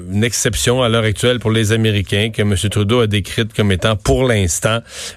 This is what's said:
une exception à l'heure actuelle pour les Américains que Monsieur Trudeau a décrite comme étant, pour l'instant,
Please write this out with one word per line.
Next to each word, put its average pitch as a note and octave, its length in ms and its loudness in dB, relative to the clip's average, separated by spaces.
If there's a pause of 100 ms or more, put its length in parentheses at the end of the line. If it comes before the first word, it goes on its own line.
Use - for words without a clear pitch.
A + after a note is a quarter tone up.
(120)
une G2+ 120 0
exception A#2+ 580 0
à A#2 80 2
l'heure A2+ 140 2
actuelle A#2+ 340 0
pour A2 140 -2
les A2 200 2
Américains A2 640 0
que A2+ 60 -2
Monsieur G#2 280 0
Trudeau G#2 320 2
a A2+ 40 4
décrite G#2 480 -2
comme G#2 180 0
étant, G#2+ 240 0
pour C3 280 0
l'instant, A2 560 0 (380)